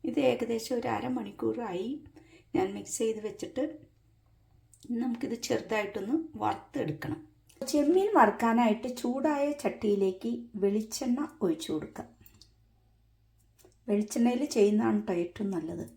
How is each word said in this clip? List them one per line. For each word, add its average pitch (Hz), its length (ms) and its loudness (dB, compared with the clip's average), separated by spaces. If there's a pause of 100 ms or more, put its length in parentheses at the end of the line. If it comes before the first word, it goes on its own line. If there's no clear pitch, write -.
ഇത് 294 100 0 (120)
ഏകദേശം 233 480 -2
ഒരു 233 160 -4
അരമണിക്കൂറായി 226 920 -4 (680)
ഞാൻ 370 200 4
മിക്സ് - 220 -10
ചെയ്ത് 220 300 0
വെച്ചിട്ട്. - 360 -6 (1200)
ഇനി 233 160 -4
നമുക്കിത് 233 320 -2 (120)
ചെറുതായിട്ടൊന്ന് 220 680 -2 (260)
വറുത്തെടുക്കണം. - 800 -4 (500)
ചെമ്മീൻ 339 460 4
വറുക്കാനായിട്ട് 233 720 4 (120)
ചൂടായ 277 440 0 (180)
ചട്ടിയിലേക്ക് 202 680 0 (320)
വെളിച്ചെണ്ണ 240 640 0 (160)
ഒഴിച്ചു - 300 0
കൊടുക്കാം. - 360 -8 (1800)
വെളിച്ചെണ്ണയിൽ 233 560 2 (100)
ചെയ്യുന്നതാണ് 214 520 4
ട്ടോ 190 60 -2 (100)
ഏറ്റവും 196 340 -6
നല്ലത്. 170 280 -6 (100)